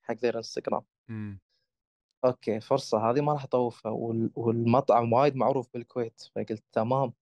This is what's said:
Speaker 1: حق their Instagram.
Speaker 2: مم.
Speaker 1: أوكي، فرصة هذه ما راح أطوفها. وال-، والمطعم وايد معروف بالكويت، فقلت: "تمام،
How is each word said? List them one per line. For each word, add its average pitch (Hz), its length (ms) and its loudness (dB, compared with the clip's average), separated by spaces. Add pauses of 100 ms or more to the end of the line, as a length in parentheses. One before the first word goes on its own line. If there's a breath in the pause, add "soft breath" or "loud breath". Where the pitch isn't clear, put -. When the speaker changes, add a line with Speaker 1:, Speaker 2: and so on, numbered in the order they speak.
Speaker 1:
حق 117 120 -8
their 113 280 -2
Instagram. - 400 -6 (260)
Speaker 2:
مم. 104 320 -10 (840)
Speaker 1:
أوكي، 117 360 0
فرصة 113 500 0
هذه 131 100 2
ما 147 120 0
راح 143 120 -4
أطوفها. 120 480 -2
وال-، 113 420 -2
والمطعم 117 800 2
وايد 135 240 4
معروف 127 380 0
بالكويت، 117 480 -8 (120)
فقلت: 110 380 -6
"تمام، 120 500 0